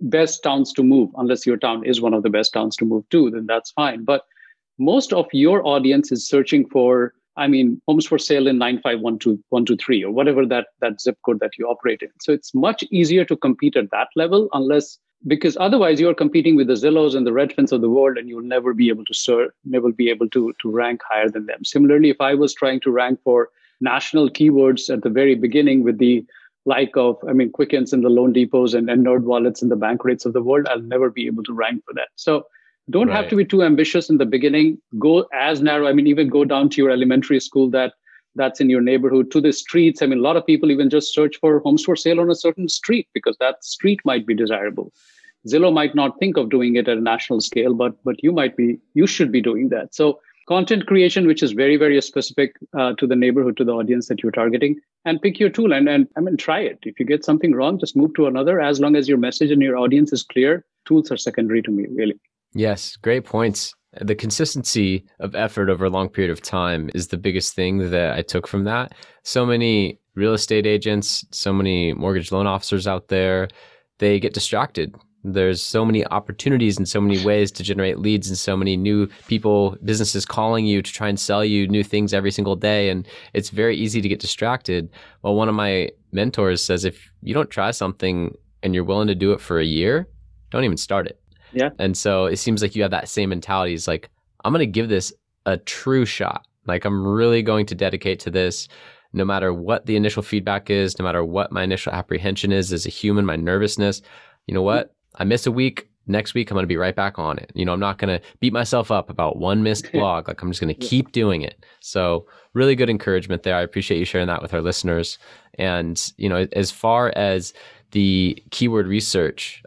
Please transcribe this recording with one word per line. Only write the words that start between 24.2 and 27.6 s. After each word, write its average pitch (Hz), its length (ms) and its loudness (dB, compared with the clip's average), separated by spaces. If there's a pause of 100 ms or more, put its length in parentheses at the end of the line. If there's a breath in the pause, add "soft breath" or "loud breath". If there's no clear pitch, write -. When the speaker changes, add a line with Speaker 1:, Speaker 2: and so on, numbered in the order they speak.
Speaker 1:
keywords 139 640 4
at 113 80 -4
the 120 80 0
very 131 240 4
beginning 131 480 2
with 113 160 2
the 123 260 4 (400 soft breath)
like 131 320 0
of, 123 200 2 (120)
I 143 40 -2
mean, 127 180 4
Quickens 135 420 0